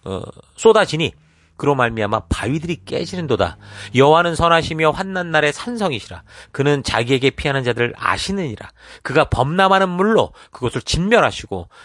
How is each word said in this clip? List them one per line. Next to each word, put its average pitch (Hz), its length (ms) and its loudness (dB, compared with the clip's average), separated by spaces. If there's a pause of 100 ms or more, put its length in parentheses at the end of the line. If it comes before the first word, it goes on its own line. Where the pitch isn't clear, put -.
어, 92 180 -8 (340)
쏟아지니 175 560 2 (460)
그로 143 180 0
말미암아 113 540 0
바위들이 151 560 -4
깨지는도다. 147 720 -4 (360)
여호와는 160 420 6
선하시며 160 560 2
환난 185 400 -6
날의 151 200 2
산성이시라. 165 720 -6 (300)
그는 143 280 0
자기에게 123 500 0
피하는 139 340 -4
자들을 120 320 -2
아시느니라. 143 720 -4 (320)
그가 139 240 2
범람하는 190 640 2
물로 180 420 2 (200)
그것을 120 300 -4
진멸하시고 151 840 0 (180)